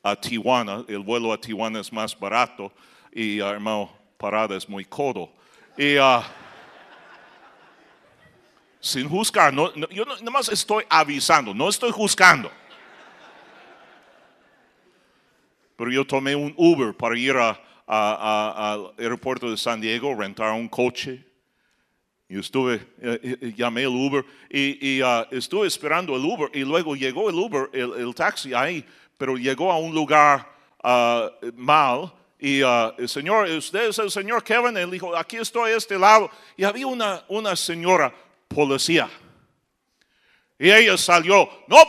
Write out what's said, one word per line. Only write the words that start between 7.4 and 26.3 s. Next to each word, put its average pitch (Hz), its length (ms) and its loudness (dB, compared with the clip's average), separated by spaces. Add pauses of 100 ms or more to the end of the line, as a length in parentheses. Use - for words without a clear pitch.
sin 135 300 -4
juzgar, 175 440 2
no, 151 220 -2
no, 151 140 -10
yo 196 160 -6
no, 269 140 -10
nomás 240 320 -4
estoy 208 380 -2
avisando, 147 640 2
no 131 160 -2
estoy 233 220 -2
juzgando. 185 580 4 (3250)
Pero 117 160 -6
yo 135 160 0
tomé 139 300 -2
un 147 200 -6
Uber 139 380 4
para 117 240 -2
ir 131 180 0
a, 117 120 4
a, 104 100 -4 (300)
a, 107 840 0
al 101 240 -10
aeropuerto 120 540 -6
de 107 60 -6
San 113 240 -4
Diego, 117 340 -4
rentar 107 380 -4
un 113 160 -6
coche. 127 580 -4 (1040)
Y 95 80 -8
estuve, 127 360 -2
eh, 117 500 -8
eh, 127 160 -8
eh, 117 160 -10
llamé 120 260 -2
el 135 60 0
Uber 135 360 -2 (240)
y, 139 400 -4
y, 131 140 0
ah, 120 300 2
estuve 180 340 -2
esperando 156 480 -4
el 131 100 -4
Uber 160 300 -2